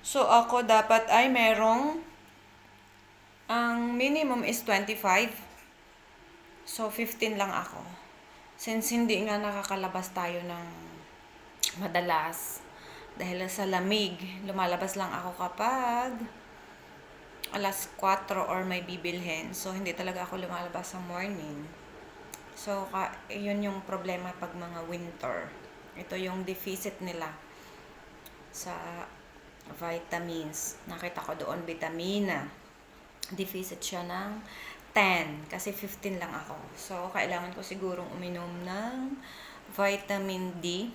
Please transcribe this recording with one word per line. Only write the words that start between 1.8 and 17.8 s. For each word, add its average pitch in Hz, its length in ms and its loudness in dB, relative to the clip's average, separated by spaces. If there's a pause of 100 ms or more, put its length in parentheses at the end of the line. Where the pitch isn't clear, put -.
ang 233 480 4
minimum 277 480 4
is 233 160 0
twenty-five. 208 720 4 (1300)
So, 214 320 -4
fifteen 226 400 0
lang 196 160 2
ako. - 320 -4 (720)
Since 226 400 0
hindi 226 320 6
nga 208 160 2
nakakalabas 196 720 -2
tayo 175 320 -2
ng 170 200 -6 (1160)
madalas, 170 800 0 (560)
dahil 180 320 -2
sa 196 160 0
lamig, 190 480 2 (320)
lumalabas 185 480 2
lang 190 160 -2
ako 180 320 -4
kapag 240 800 0 (1300)
alas 196 480 -2